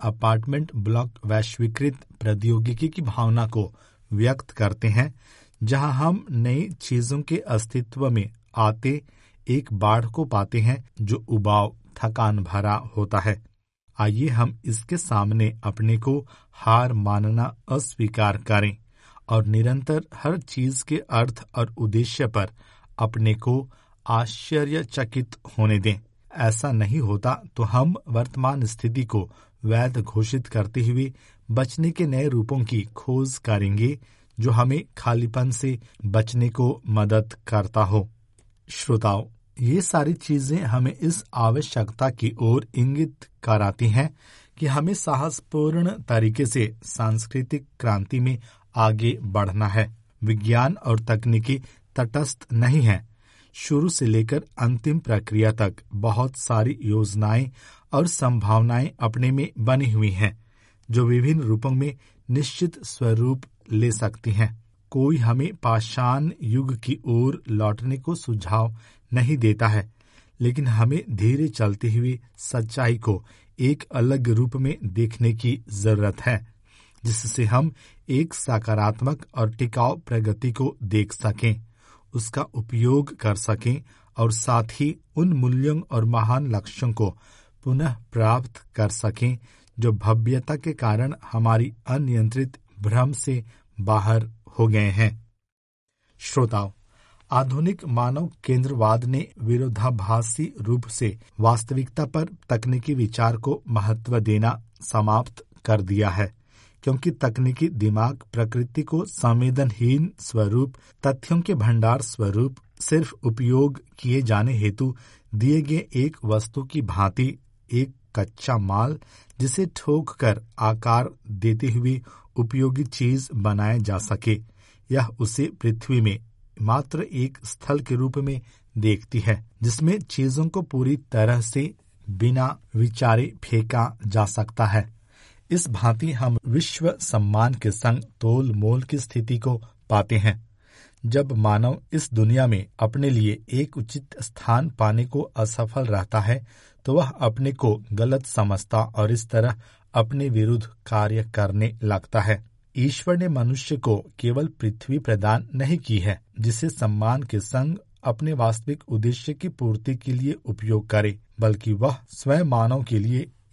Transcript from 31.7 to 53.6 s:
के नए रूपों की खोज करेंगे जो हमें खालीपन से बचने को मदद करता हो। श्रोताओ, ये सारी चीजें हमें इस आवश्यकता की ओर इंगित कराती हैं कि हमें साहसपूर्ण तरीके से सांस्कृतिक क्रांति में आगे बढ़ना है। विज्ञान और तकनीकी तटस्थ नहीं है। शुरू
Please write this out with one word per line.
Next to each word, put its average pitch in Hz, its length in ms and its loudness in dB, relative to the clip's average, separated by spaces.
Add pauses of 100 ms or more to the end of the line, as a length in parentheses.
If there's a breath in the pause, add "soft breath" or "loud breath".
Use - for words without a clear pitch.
के 165 160 0
नए 139 220 0
रूपों 123 360 0
की 110 180 -2 (140)
खोज 131 440 -2
करेंगे 104 580 0 (400 soft breath)
जो 113 120 2
हमें 127 320 2 (160)
खालीपन 120 540 0
से 127 260 -4 (280 loud breath)
बचने 113 440 2
को 123 200 2 (180)
मदद 107 460 2 (120)
करता 104 380 0
हो। 101 240 2 (600)
श्रोताओ, 110 580 0 (320)
ये 123 240 2
सारी 156 320 0
चीजें 147 480 -2
हमें 127 300 0
इस 165 300 -2 (120)
आवश्यकता 120 760 0
की - 300 -4
ओर 123 340 4
इंगित 139 520 -2 (160)
कराती 104 460 2
हैं 131 200 2 (500 loud breath)
कि 160 80 -2
हमें 151 280 0
साहसपूर्ण 156 1000 -2 (160)
तरीके 113 380 2
से 113 240 0 (160)
सांस्कृतिक 127 800 -4 (140)
क्रांति 107 400 0
में 127 180 0 (360 loud breath)
आगे 110 480 2
बढ़ना 101 460 0
है। 104 180 2 (360)
विज्ञान 113 540 2
और 113 240 0
तकनीकी 113 580 0 (380 loud breath)
तटस्थ 131 560 -4
नहीं 120 300 4
है। 104 200 4 (520 soft breath)
शुरू 151 340 0